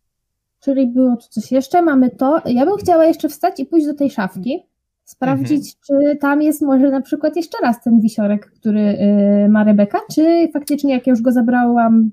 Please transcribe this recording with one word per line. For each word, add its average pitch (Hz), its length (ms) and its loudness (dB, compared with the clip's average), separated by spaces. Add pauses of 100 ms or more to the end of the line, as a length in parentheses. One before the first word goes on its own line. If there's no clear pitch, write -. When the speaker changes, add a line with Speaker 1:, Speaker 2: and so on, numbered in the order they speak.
(600)
Speaker 1:
Czyli 269 260 -2
było 247 300 0
tu - 140 -20
coś - 220 -8
jeszcze, 269 300 0
mamy 269 280 2
to. 277 360 -2
Ja 247 200 0
bym 403 100 -2
chciała 349 300 2
jeszcze 320 220 0
wstać 370 320 -6
i 269 60 -8
pójść 320 200 0
do 294 80 -6
tej 277 160 -2
szafki, 208 520 -8 (420)
sprawdzić, 269 720 -4 (140)
Speaker 2:
Mhm. 285 220 2
Speaker 1:
czy 285 60 -4
tam 285 240 0
jest 302 200 -2
może 269 280 2
na 269 120 -2
przykład 302 340 -6
jeszcze 349 260 -8
raz 240 200 -2
ten 233 180 2
wisiorek, 208 500 -2
który, 208 300 -4 (640)
y, 208 40 2
ma 214 160 4
Rebeka, 202 340 2 (140)
czy 330 400 2
faktycznie 285 420 -4
jak 247 120 -4
już 240 160 2
go 247 100 0
zabrałam 233 800 2